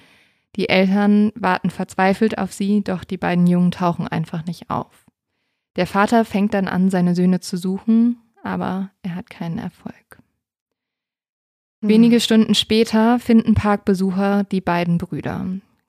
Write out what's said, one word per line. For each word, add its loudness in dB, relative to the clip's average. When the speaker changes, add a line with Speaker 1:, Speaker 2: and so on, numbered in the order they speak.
Speaker 1:
Die -4
Eltern 2
warten -2
verzweifelt -2
auf -6
sie, -2
doch -6
die -10
beiden 0
Jungen 2
tauchen -4
einfach -6
nicht -10
auf. -8
Der -2
Vater 2
fängt -2
dann 0
an, 0
seine 2
Söhne 2
zu -10
suchen, 0
aber -6
er -8
hat -12
keinen -10
Erfolg. -16
Speaker 2:
Hm. -2
Speaker 1:
Wenige 6
Stunden 4
später 2
finden 4
Parkbesucher 0
die -4
beiden -2
Brüder. -8